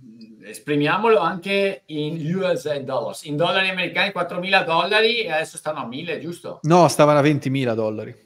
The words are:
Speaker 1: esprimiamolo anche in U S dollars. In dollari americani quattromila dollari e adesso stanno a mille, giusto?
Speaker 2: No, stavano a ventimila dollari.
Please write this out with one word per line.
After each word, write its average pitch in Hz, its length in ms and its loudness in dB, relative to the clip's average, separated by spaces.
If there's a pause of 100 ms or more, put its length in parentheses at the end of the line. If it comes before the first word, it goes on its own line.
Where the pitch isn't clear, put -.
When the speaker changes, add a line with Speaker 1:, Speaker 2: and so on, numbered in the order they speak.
(440)
Speaker 1:
esprimiamolo 156 760 2
anche 196 680 -2
in 151 460 -4
U 180 220 0
S 147 240 -4
dollars. - 440 -6
In 147 120 -8
dollari 185 320 0
americani 185 460 -2
quattromila 180 500 0
dollari 214 600 0
e 165 100 -6
adesso 156 240 -4
stanno 151 220 -6
a 127 60 -8
mille, 135 360 -8
giusto? 160 400 -12
Speaker 2:
No, 160 260 6
stavano 147 320 6
a - 20 4
ventimila 135 520 2
dollari. 110 420 -4 (100)